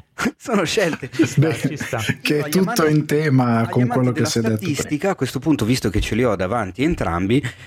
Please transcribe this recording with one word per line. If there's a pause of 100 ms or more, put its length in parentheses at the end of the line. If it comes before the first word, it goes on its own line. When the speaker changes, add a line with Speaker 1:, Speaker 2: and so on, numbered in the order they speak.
(140)
Speaker 1:
<laughs>
Sono
scelte.
Speaker 2:
Ci
sta,
Speaker 3:
Beh,
Speaker 2:
ci
sta. (240)
Speaker 3:
che
è
Speaker 1:
No,
Speaker 3:
tutto
Speaker 1:
gli
amanti,
Speaker 3:
in
tema
Speaker 1:
agli
Speaker 3:
con
Speaker 1:
amanti
Speaker 3:
quello
che
Speaker 1:
della
Speaker 3:
si
è
detto
prima.
Speaker 1:
statistica,
a
questo
punto,
visto
che
ce
li
ho
davanti
entrambi, (240)